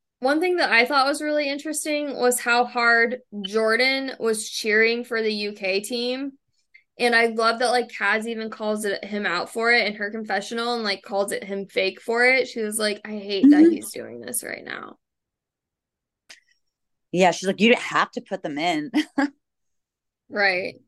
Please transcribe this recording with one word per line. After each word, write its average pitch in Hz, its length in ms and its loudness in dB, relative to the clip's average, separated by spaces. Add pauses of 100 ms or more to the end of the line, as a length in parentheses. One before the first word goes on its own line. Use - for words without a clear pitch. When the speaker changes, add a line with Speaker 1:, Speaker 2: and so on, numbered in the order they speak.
(200)
Speaker 1:
One 285 200 2
thing 359 160 2
that 269 140 2
I 233 160 6
thought 269 200 2
was 294 140 0
really 302 280 0
interesting 294 680 -4
was 247 240 2
how 247 240 2
hard 233 540 2 (240)
Jordan 226 760 0
was 220 300 -2
cheering 226 560 0
for 226 180 -4
the 220 100 0
U 208 200 -6
K 196 280 -2
team. 254 520 -6 (680)
And 240 160 2
I 233 120 4
love 226 320 0
that, 240 140 2
like, 240 180 0
Kaz 214 360 -2
even 220 220 -6
calls 214 380 -4
it, - 180 -4
him 208 220 -6
out 175 260 -4
for 226 180 0
it 233 160 4
in 208 100 -6
her 208 140 -6
confessional 226 680 -4
and, 226 60 -4
like, 196 200 -4
calls 196 280 -2
it - 140 -6
him 196 220 -8
fake 190 340 -2
for 233 240 0
it. 254 240 4
She 233 140 -8
was 214 160 -6
like, 208 260 -2
"I 214 140 -10
hate 202 320 6
that 294 140 10
Speaker 2:
Mm-hmm. 339 60 8
Speaker 1:
he's - 220 -6
doing - 280 -14
this - 220 -8
right - 220 -12
now." - 320 -12 (2250)
Speaker 2:
Yeah, 175 200 6
she's 185 140 -6
like, 165 140 -2
"You 220 80 6
didn't 233 140 4
have 160 300 -2
to - 100 -10
put - 200 -10
them 147 140 -8
in." 151 340 -2 (260)
<laughs> 285 160 -2 (1000)
Speaker 1:
Right. 190 580 -2